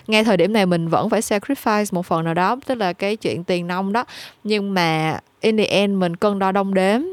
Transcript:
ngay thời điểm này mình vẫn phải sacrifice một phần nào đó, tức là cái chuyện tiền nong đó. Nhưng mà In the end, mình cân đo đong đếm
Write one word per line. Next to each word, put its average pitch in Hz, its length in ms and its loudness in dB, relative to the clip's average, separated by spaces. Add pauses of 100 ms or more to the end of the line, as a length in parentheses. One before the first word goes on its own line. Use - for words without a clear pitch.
ngay 220 160 4
thời 220 140 4
điểm 175 160 2
này 208 120 4
mình 170 220 0
vẫn 160 220 0
phải 220 120 2
sacrifice 214 680 -2
một 180 140 -2
phần 165 200 -2
nào 165 80 -2
đó, 185 320 0
tức 269 100 -2
là 190 180 -2
cái 202 220 -4
chuyện 156 280 -4
tiền 175 240 -2
nong 190 260 -2
đó. 240 100 0 (400)
Nhưng 202 300 -2
mà 160 460 0 (220)
In 220 160 2
the 208 60 4
end, 202 300 2
mình 180 220 0
cân 202 240 0
đo 190 120 0
đong 196 220 0
đếm 196 280 2 (120)